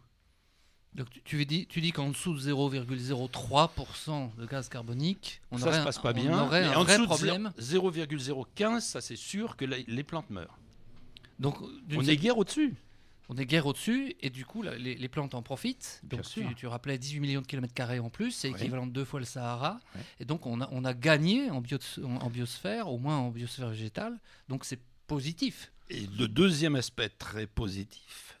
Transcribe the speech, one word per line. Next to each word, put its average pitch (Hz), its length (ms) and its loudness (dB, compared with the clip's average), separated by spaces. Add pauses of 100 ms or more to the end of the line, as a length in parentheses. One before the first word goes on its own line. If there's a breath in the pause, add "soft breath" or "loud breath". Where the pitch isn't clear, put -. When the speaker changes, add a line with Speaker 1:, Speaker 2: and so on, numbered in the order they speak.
(960)
Speaker 1:
Donc 123 160 -8
tu, - 120 -20
tu 147 240 0
dis, 160 200 -2
tu - 140 -4
dis 165 120 2
qu'en 143 180 0
dessous 156 240 -2
de 143 60 -4
zéro 139 280 2
virgule 131 300 -2
zéro 127 300 -2
trois 135 400 4
pour - 280 -6
cent 143 400 -4
de 117 100 -8
gaz 135 220 -6
carbonique, 127 720 -2 (100)
on 160 80 -4
Speaker 2:
Ça 131 100 4
Speaker 1:
aurait 160 80 6
Speaker 2:
se 160 40 6
Speaker 1:
un, 147 40 2
Speaker 2:
passe 143 140 0
pas 127 120 0
Speaker 1:
on 117 40 2
Speaker 2:
bien, 147 300 4
Speaker 1:
aurait 180 240 4
Speaker 2:
mais 175 60 4
Speaker 1:
un 151 60 6
Speaker 2:
en 180 40 8
Speaker 1:
vrai 175 100 8
Speaker 2:
dessous 220 80 8
de 226 60 6
Speaker 1:
problème. 185 480 2
Speaker 2:
zéro 180 340 2
virgule 151 300 -2
zéro 131 340 -4
quinze, 226 300 2
ça - 160 -4
c'est - 160 -8
sûr - 400 -4
que 135 80 -2
la, 131 140 -2
les 123 260 -4
plantes 160 260 -6
meurent. 92 280 -8 (800 loud breath)
Speaker 1:
Donc, 139 180 0 (300)
d'une 151 140 -2
Speaker 2:
On - 20 2
est 135 120 4
Speaker 1:
cer-, - 60 4
Speaker 2:
guère 226 180 4
au-dessus. 247 360 2 (540 soft breath)
Speaker 1:
on 120 80 -8
est 135 80 -2
guère 143 220 4
au-dessus, 240 540 0
et 135 100 -2
du 127 160 -12
coup, 226 160 -8
la, 139 160 -6
les, 123 160 -4
les 127 140 -6
plantes 139 260 -4
en 123 80 -4
profitent. - 640 -6
Speaker 2:
Bien 127 140 -6
Speaker 1:
Donc, 117 80 -6
Speaker 2:
sûr. - 220 -4
Speaker 1:
tu, 123 60 -4
tu 123 120 -10
rappelais 123 300 -4
dix-huit 143 240 -4
millions 139 220 0
de 131 40 -10
kilomètres 127 280 -4
carrés 123 240 0
en 117 100 -2
plus, 226 240 -2
c'est - 160 -4
Speaker 2:
Oui. 131 120 -4
Speaker 1:
équivalent 127 260 -2
de 127 60 -6
deux 135 120 -2
fois 139 160 -6
le 120 60 -6
Sahara. 127 540 -4 (140 loud breath)
Speaker 2:
Oui. 190 60 -10 (200 loud breath)
Speaker 1:
Et - 40 -8
donc, 123 220 -2
on 120 140 0
a, 131 120 -2
on 127 120 -2
a 127 100 0
gagné 160 560 4
en 262 100 -2
bios-, 127 420 -6
en, 127 140 -2
en 123 140 -2
biosphère, 180 580 -4
au 123 100 -2
moins 143 200 2
en 123 120 0
biosphère 120 380 -6
végétale. 110 500 -4 (300 soft breath)
Donc, 131 160 -4
c'est - 160 -8 (260)
positif. 151 640 -2 (200)
Speaker 2:
Et 104 160 -6 (120)
le 120 100 4
deuxième 151 480 6
aspect 117 320 0
très - 380 -6
positif, - 920 -6